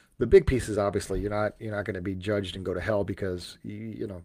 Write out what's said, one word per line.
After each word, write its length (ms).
The 80
big 200
piece 220
is 80
obviously 440
you're 100
not, 300
you're 140
not 100
gonna 160
be 140
judged 420
and 80
go 100
to 60
hell 240
because 580
you, 120
you 320
know, 180